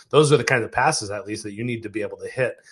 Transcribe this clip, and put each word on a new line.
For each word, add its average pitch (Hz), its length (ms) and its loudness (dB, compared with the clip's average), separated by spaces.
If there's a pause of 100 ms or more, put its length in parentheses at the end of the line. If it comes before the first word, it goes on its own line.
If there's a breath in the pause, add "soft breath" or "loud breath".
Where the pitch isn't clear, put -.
(100 loud breath)
those 147 200 6
are 147 60 6
the 120 60 2
kind 120 200 2
of - 80 -8
passes, 131 380 0
at 101 160 -8
least, 107 180 -8
that 104 100 -10
you 107 100 -8
need 120 200 -6
to 104 60 -8
be 104 140 -4
able 98 140 -8
to 95 100 -12
hit 127 300 -2 (140 loud breath)